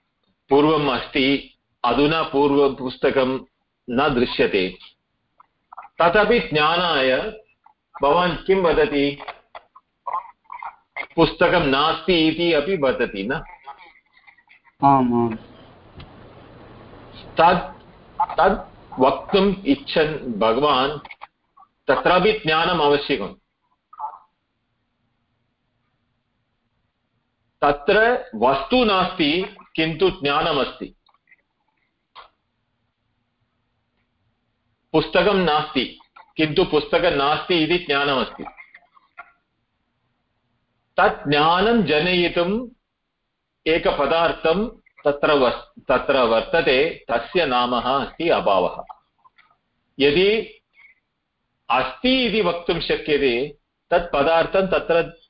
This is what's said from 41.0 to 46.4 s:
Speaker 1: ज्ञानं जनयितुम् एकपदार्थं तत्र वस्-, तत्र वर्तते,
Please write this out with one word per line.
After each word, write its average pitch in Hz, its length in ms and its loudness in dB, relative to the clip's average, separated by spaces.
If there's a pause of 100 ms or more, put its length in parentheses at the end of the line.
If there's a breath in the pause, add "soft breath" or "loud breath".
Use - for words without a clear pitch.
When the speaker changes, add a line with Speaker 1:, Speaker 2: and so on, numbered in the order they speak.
Speaker 1:
ज्ञानं 180 520 4
जनयितुम् 175 840 0 (960)
एकपदार्थं 165 1120 0 (240)
तत्र 147 280 0
वस्-, 123 560 0
तत्र 131 300 0
वर्तते, 131 920 0